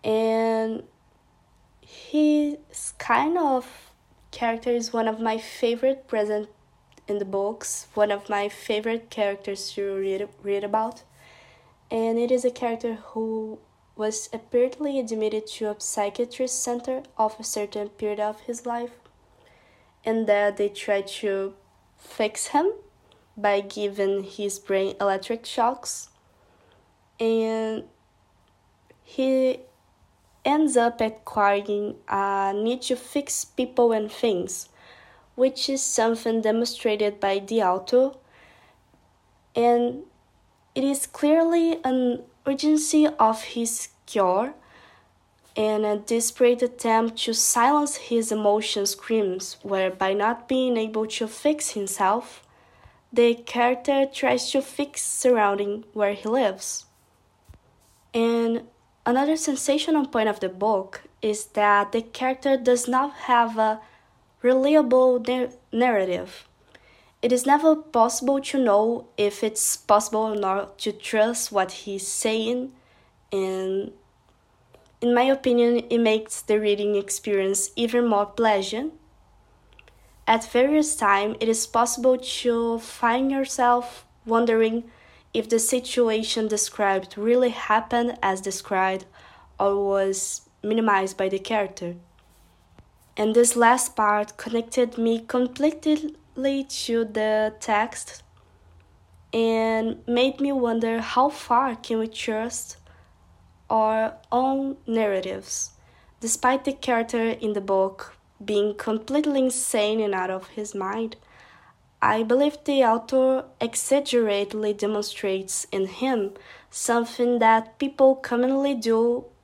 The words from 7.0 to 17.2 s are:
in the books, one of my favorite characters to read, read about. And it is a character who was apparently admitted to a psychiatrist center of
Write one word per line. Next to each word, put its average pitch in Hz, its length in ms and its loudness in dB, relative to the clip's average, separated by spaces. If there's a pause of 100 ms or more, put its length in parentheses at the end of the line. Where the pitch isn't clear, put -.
in 208 120 -4
the 202 60 -4
books, 202 680 -6
one 208 180 2
of 202 180 -6
my 202 180 -2
favorite 226 600 -6
characters 202 640 -4
to 196 220 -6
read, 196 340 -4 (120)
read 202 220 -4
about. 220 400 -4 (880)
And 226 260 0
it 240 140 0
is 254 140 0
a 240 60 2
character 233 440 -4 (160)
who 220 480 -6 (380)
was 220 340 -6
apparently 254 680 0
admitted 214 480 -4
to 214 240 -6
a 208 80 -6
psychiatrist 240 840 -4
center 247 400 -6 (140)
of 214 220 0